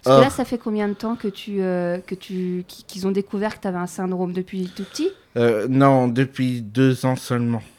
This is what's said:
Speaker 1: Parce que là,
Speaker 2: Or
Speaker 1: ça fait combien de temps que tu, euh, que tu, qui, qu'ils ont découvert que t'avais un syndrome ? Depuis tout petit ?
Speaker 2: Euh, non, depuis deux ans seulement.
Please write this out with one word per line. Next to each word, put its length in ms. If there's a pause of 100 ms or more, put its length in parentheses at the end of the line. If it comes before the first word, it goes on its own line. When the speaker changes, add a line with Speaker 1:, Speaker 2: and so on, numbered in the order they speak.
Speaker 1:
Parce 100
que 60
là, 60
Speaker 2:
Or 40
Speaker 1:
ça 140
fait 120
combien 300
de 60
temps 240
que 100
tu, 320
euh, 380
que 180
tu, 500
qui, 200
qu'ils 220
ont 40
découvert 460
que 60
t'avais 140
un 100
syndrome ? 440
Depuis 420
tout 120
petit ? 240 (260)
Speaker 2:
Euh, 340
non, 380
depuis 540
deux 440
ans 120
seulement. 440 (180)